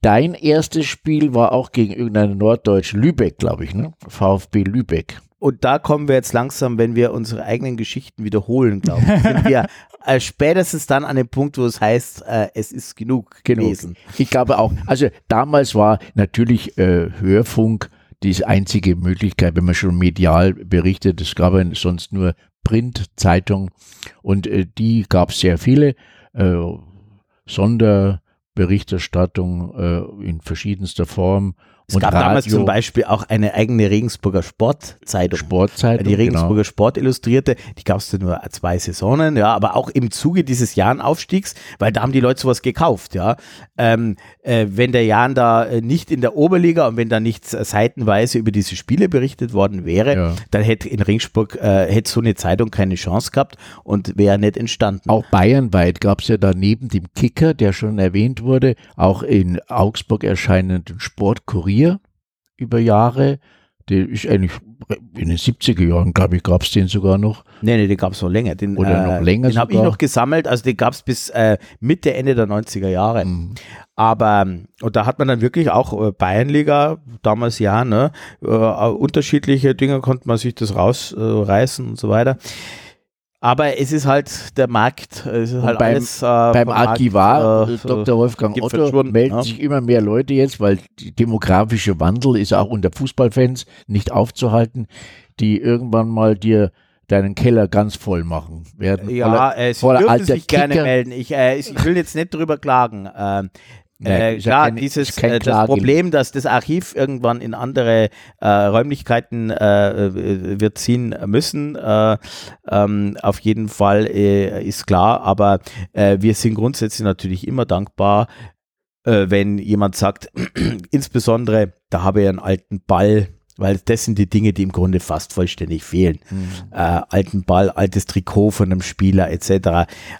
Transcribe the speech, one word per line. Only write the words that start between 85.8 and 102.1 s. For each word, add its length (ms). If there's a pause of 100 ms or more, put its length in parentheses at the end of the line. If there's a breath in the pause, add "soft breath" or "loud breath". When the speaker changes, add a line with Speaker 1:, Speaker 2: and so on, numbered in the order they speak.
Speaker 2:
alles, 240
äh, 80
Speaker 1:
beim 420
Speaker 2:
vom 60
Markt, 160
Speaker 1:
Archivar, 800
Speaker 2:
äh, 40
Speaker 1:
äh, 40
Doktor 400
Wolfgang 380
Speaker 2:
gibt 100
Speaker 1:
Otto, 120
Speaker 2:
verschwunden, 340
Speaker 1:
melden 240
Speaker 2:
ja. 80
Speaker 1:
sich 160
immer 220
mehr 200
Leute 320
jetzt, 260
weil 200 (200)
der 120
demografische 880
Wandel 380
ist 160
auch 160
unter 220
Fußballfans 760 (180 loud breath)
nicht 260
aufzuhalten, 760 (520 loud breath)
die 200
irgendwann 500
mal 260
dir 360 (360)
deinen 280
Keller 320
ganz 280
voll 280
machen 400 (140)
werden. 340
Speaker 2:
Ja, 180
Speaker 1:
Voller, 300
Speaker 2:
äh, 160
Sie 40
Speaker 1:
voller 200
Speaker 2:
dürfen 120
Speaker 1:
alter 140
Speaker 2:
sich 220
gerne 260
Speaker 1:
Kicker. 120
Speaker 2:
melden. 260
Ich, 200
äh, 280
ich 260
will 120
jetzt 180